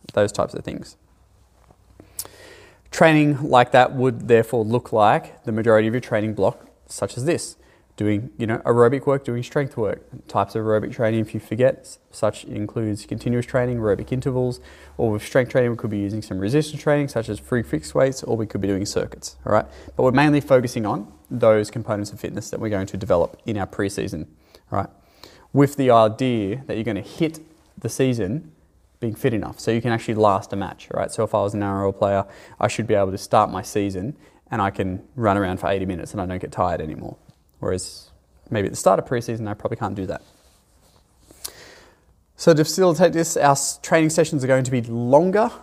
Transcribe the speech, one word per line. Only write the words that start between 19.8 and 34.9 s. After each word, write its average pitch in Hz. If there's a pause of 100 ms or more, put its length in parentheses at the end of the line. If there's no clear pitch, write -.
But 127
we're 127
mainly 143
focusing 127
on 131 (200)
those 110
components 104
of 101
fitness 101
that -
we're 110
going 98
to 98
develop 92
in 110
our 95
preseason, 98 (440)
all 98
right? 92 (640)
With 139
the 131
idea 113
that 113
you're 110
gonna 101
hit - (400)
the -
season 123 (480)
being 120
fit 123
enough, -
so -
you 117
can 120
actually 113
last 104
a -
match, 95
all -
right? -
So -
if 107
I 104
was 101
an 101
N 101
R 98
L 98
player, 98 (340)
I 107
should 107
be 107
able 101
to 95
start 107
my 101
season 101 (360)
and 110
I 98
can 95 (140)